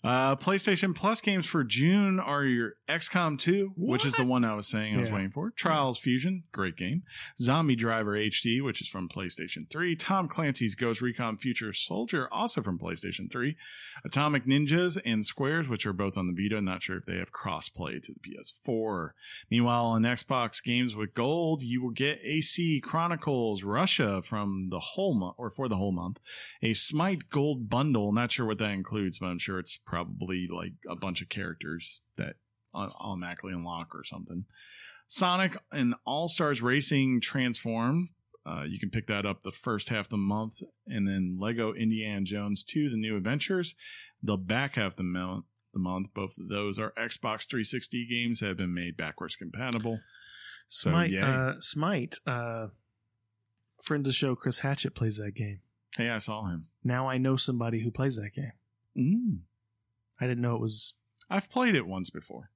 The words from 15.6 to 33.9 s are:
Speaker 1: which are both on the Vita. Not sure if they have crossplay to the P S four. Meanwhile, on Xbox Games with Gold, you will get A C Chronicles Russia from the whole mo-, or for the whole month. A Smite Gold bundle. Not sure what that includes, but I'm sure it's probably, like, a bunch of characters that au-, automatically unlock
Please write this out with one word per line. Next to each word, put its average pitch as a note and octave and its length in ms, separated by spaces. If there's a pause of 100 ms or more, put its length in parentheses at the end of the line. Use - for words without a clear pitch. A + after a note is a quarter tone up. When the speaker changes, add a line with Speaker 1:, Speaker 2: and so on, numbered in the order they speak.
Speaker 1:
which A2 160
are G2+ 80
both F#2+ 240
on F#2 100
the F2+ 60
Vita. G#2 280
Not F#2 200
sure F#2 160
if - 80
they F#2 120
have F2+ 140
crossplay E2 720
to - 100
the - 60
P - 200
S - 120 (120)
four. G#2+ 500 (380)
Meanwhile, A#2+ 340
on A2+ 180
Xbox A#2+ 600
Games B2 320
with G#2+ 180
Gold, D#3 480
you B2 200
will B2 100
get C#3 320
A D#3 180
C D#3+ 400
Chronicles C#3+ 840
Russia G#2 580
from G2 480
the F2+ 100
whole F#3 340
mo-, F#2 240
or A#2 120
for C3 180
the A2 100
whole G2 140
month. F2+ 280 (420)
A A2+ 120
Smite D#3+ 560
Gold C#3 400
bundle. A#2 440
Not A#2 180
sure B2 140
what A2 140
that G#2+ 120
includes, G2 480
but F#2 80
I'm F2+ 120
sure F#2+ 200
it's - 180
probably, F2+ 720
like, F2 240 (140)
a F2+ 80
bunch F#2 260
of F2 80
characters E2 720 (140)
that - 200 (380)
au-, G2 260
automatically F#2 540
unlock E2+ 400